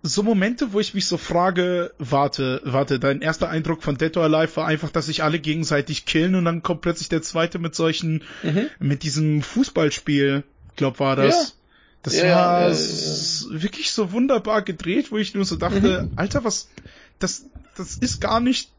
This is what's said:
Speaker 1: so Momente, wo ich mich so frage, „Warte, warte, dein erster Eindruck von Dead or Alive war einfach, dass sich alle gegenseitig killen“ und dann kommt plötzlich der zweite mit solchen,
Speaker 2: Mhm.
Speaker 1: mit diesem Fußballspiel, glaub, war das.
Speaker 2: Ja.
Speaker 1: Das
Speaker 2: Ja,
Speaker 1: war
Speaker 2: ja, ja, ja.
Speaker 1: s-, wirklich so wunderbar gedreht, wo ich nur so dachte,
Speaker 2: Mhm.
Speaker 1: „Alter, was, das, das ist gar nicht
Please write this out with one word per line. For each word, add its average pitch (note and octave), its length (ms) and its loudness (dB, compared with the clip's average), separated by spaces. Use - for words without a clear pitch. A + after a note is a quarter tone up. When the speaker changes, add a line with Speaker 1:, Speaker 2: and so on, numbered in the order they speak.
Speaker 1:
so F#3+ 200 -2
Momente, A3 500 2
wo G3+ 80 2
ich - 140 -4
mich G3 120 -2
so F3 120 -2
frage, F3+ 800 0
„Warte, C#3 640 0
warte, C3+ 360 0
dein C3+ 200 0
erster D#3+ 300 -2
Eindruck D#3+ 320 -2
von C#3+ 160 -2
Dead D#3+ 180 0
or E3 80 4
Alive D#3 320 4
war D#3 100 -2
einfach, D#3 240 -2
dass E3 160 -2
sich D#3+ 160 -4
alle D#3 180 0
gegenseitig D3+ 680 -2
killen“ F3 300 2
und F3 100 2
dann E3+ 160 0
kommt E3+ 180 -2
plötzlich - 300 -4
der D#3+ 120 0
zweite E3+ 360 -2
mit E3+ 160 -6
solchen, D#3+ 480 0
Speaker 2:
Mhm. F3+ 360 0
Speaker 1:
mit C#3 240 0
diesem D3+ 400 0
Fußballspiel, C#3+ 1000 0
glaub, C3+ 240 -2
war C3+ 160 2
das. C#3 180 6
Speaker 2:
Ja. E4 120 2
Speaker 1:
Das C3+ 120 -2
Speaker 2:
Ja, E3 60 4
Speaker 1:
war F3+ 60 4
Speaker 2:
ja, F3 320 6
ja, F3 80 4
ja. E3+ 40 4
Speaker 1:
s-, D#3+ 760 -4
wirklich F#3 400 -4
so F#3+ 220 -2
wunderbar A3 500 2
gedreht, F#3+ 480 -2
wo G#3+ 80 -2
ich G3+ 160 -2
nur G3 100 0
so F3+ 120 -4
dachte, F#3+ 480 2
Speaker 2:
Mhm. - 100 -4
Speaker 1:
„Alter, G3+ 300 -2
was, - 240 -4
das, - 280 -4
das F3+ 200 -10
ist - 240 -4
gar A3 180 0
nicht A#3+ 400 0